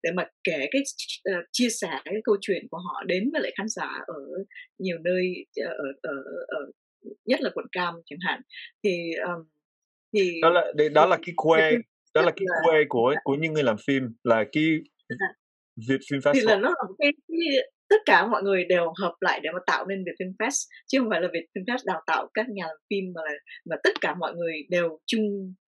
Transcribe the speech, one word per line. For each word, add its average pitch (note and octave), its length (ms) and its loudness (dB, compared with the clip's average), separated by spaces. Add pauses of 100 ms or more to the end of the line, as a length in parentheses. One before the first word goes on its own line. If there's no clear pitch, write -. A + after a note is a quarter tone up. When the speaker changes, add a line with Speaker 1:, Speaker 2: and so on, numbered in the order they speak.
Speaker 1:
để E3 120 0
mà F3+ 80 -2 (200)
kể D3+ 280 -2
cái, C#4 100 0 (420)
ờ, G3 100 0 (180)
chia B3 180 0
sẻ F#3+ 200 -4 (160)
cái E3 80 -6 (100)
câu G#3+ 180 2
chuyện - 300 -4
của E3 60 -10
họ - 300 -8
đến F#3+ 260 0
với D4+ 80 0
lại - 160 -4
khán G#3+ 100 -6
giả D#3 220 -6 (180)
ở D3+ 140 -10 (580)
nhiều F#3 240 -4
nơi, F3+ 420 0 (200)
ờ, - 120 -6
ở, C#3 240 -6
ở, D3 140 -6 (320)
ở, D#3 240 -8 (540)
nhất B3+ 160 2
là A3 120 -2
quận - 180 -8
Cam F3 220 -4 (120)
chẳng D3 160 -14
hạn. D#3+ 200 -4 (420)
Thì, E3+ 300 -2 (120)
ờm, F3 140 -4 (760)
thì F3+ 280 2
Speaker 2:
Đó E3 80 8
là, E3 260 4
đây, D3+ 140 4
đó D3+ 160 8
Speaker 1:
thì F#3+ 40 2
Speaker 2:
là F3 160 4
cái F3 100 -10
quê, D#3+ 360 4
Speaker 1:
Việt A#3+ 60 4
Film A#3 40 0 (320)
Speaker 2:
đó D#3 80 6
Speaker 1:
rất F3 40 4
Speaker 2:
là E3 100 4
cái G3 100 -2
Speaker 1:
là F3 100 -2 (100)
Speaker 2:
quê D#3 240 6
của, B2 260 2
Speaker 1:
dạ. - 80 -4
Speaker 2:
của C#3 120 0
những D#3 180 -2
người D3+ 100 2
làm A2+ 120 4 (120)
phim, C3+ 160 2 (200)
là A2+ 280 4
cái D#3 120 2 (460)
Speaker 1:
Dạ. - 180 -4 (640)
Speaker 2:
Việt C3+ 100 2 (120)
Film C#3+ 220 2
Speaker 1:
Thì C4 80 6
là G#3+ 140 6
Speaker 2:
Festival. F#3+ 60 0
Speaker 1:
nó B3 80 2
là D4+ 180 -2
một F#3+ 100 -14
cái, C#4+ 140 4 (160)
cái, D#4+ 360 0 (260)
tất G#4+ 160 8
cả F#3+ 220 6
mọi G3 160 0
người G3 220 2
đều E3+ 360 2
hợp F3+ 200 -2
lại F#3 220 0
để D3+ 100 -4
mà F3+ 140 -6
tạo - 200 0
nên G3 180 -4
Việt E3+ 140 -6
Film F#3 200 -6
Fest, B3 280 -2 (200)
chứ C4+ 120 2
không A#3 100 2
phải E3+ 120 2
là F3+ 120 0
Việt E3 120 -4 (100)
Film F#3 100 -8
Fest B3 200 -2
đào F3 220 -2
tạo D3 260 -2
các A3+ 160 0
nhà G3 180 -8
làm D#3 100 -10 (120)
phim, G3 140 -2 (120)
mà E3 100 -10
là, D3+ 60 -6 (380)
mà D#3+ 140 -2
tất - 180 2
cả D#3+ 180 -2
mọi D#3+ 160 -4
người E3+ 180 -4 (160)
đều E3+ 380 0
chung G3+ 460 -2 (140)